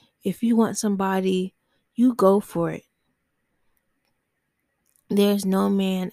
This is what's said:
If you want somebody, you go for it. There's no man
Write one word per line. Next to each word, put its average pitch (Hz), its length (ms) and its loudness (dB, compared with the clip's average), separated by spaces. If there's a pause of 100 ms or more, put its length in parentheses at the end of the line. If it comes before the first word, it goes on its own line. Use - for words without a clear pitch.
(220)
If 190 200 -6
you 233 120 2
want 220 220 2
somebody, 190 800 -2 (400)
you 240 200 2
go 196 260 4
for 170 320 -6
it. - 140 -14 (2250)
There's 202 380 2
no 190 240 0
man 190 420 -2